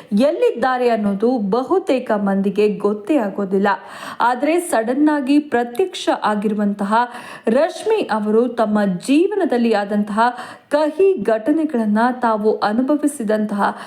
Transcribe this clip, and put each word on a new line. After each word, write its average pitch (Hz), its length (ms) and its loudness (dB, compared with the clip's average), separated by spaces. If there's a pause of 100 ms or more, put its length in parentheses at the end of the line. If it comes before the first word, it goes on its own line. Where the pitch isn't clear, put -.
(140)
ಎಲ್ಲಿದ್ದಾರೆ 254 760 2
ಅನ್ನೋದು 214 480 0
ಬಹುತೇಕ 254 760 0
ಮಂದಿಗೆ 196 680 0
ಗೊತ್ತೇ 214 400 -2
ಆಗೋದಿಲ್ಲ. 202 500 -2 (540)
ಆದ್ರೆ 262 380 2
ಸಡನ್ 269 500 0
ಆಗಿ 294 300 2
ಪ್ರತ್ಯಕ್ಷ 269 720 -2 (140)
ಆಗಿರುವಂತಹ 208 720 0 (520)
ರಶ್ಮಿ 330 480 2
ಅವರು 220 540 0
ತಮ್ಮ 208 360 0
ಜೀವನದಲ್ಲಿ 254 880 2
ಆದಂತಹ 208 460 -2 (500)
ಕಹಿ 302 540 2
ಘಟನೆಗಳನ್ನ, 226 760 0 (120)
ತಾವು 220 360 -2 (160)
ಅನುಭವಿಸಿದಂತಹ 214 1200 -2